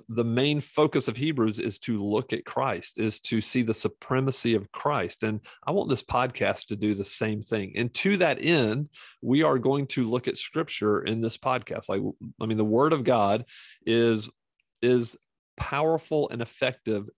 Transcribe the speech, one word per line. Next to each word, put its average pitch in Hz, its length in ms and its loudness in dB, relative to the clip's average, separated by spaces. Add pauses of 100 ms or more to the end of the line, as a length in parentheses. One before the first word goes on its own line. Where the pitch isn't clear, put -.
the 113 140 -2
main 135 380 2
focus - 480 0
of 113 80 -4
Hebrews 123 420 0
is - 220 -4
to 107 200 -2
look 104 320 0
at - 120 -4
Christ, 120 560 -4
is 107 220 0
to 113 180 0
see 127 220 0
the 110 120 0
supremacy 127 800 -2
of 107 160 -2
Christ. 113 540 -2
And 107 160 -2 (260)
I 147 60 0
want 196 160 0
this 131 160 -2
podcast 117 640 -2
to 107 100 -6
do 107 180 0
the 98 100 -4
same 107 380 -4
thing. 101 320 -4
And 120 200 -2
to 196 240 2
that 156 220 2
end, 139 500 2 (300)
we 135 220 4
are 143 160 4
going 135 300 0
to 120 200 0
look 123 200 0
at - 80 -2
scripture 107 680 -2
in 113 180 -2
this 139 160 -2
podcast. - 520 -4
Like, 98 140 -2 (380)
I 110 60 -4
mean, 110 120 0
the 110 60 4
word 123 280 4
of 143 100 2
God 110 440 4 (380)
is, 117 460 2 (500)
is 123 360 2 (400)
powerful 156 720 0
and 120 120 -6
effective 113 760 -4